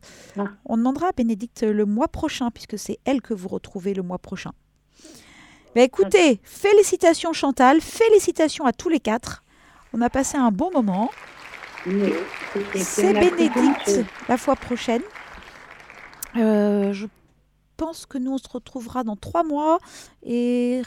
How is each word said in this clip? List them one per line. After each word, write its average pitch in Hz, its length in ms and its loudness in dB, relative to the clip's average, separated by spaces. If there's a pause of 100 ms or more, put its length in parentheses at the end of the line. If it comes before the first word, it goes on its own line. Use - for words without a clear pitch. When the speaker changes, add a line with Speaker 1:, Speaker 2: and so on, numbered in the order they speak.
(360)
Speaker 1:
Ah. 196 120 -4 (160)
Speaker 2:
on 226 120 -2
demandera 254 300 0
à 370 60 0
Bénédicte 233 500 -4
le 214 220 2
mois 214 220 0
prochain, 269 440 -4
puisque - 260 -14
c'est - 280 -8
elle - 160 0
que - 120 -6
vous 185 160 -8
retrouvez 190 460 -6
le 190 80 -4
mois 180 160 -8
prochain. - 320 -12 (1200)
Mais 240 100 8
écoutez, 349 580 2
Speaker 1:
Ah. - 40 -20
Speaker 2:
félicitations 370 880 2
Chantal, 277 480 4
félicitations 359 840 2
à 247 60 2
tous - 180 -4
les 320 100 2
quatre. - 440 -6 (500)
On 226 80 -2
a 240 80 2
passé 269 280 -2
un 247 140 4
bon 269 200 -2
moment. 220 380 0 (800)
Speaker 1:
Oui, 196 240 0 (420)
c'était 202 260 -6
Speaker 2:
C'est 190 320 0
Speaker 1:
une 208 80 4
Speaker 2:
Bénédicte 330 380 4
Speaker 1:
activité. 262 480 2 (240)
Speaker 2:
la 247 80 2
fois 269 180 0
prochaine. 240 460 -4 (1400)
Euh, 208 560 2
je 202 140 -8 (680)
pense 320 280 -8
que - 120 -10
nous, 254 140 -4
on 269 60 -4
se - 120 -10
retrouvera 247 540 -10
dans 220 140 -6
trois - 260 -4
mois 311 360 0 (440)
et 240 640 0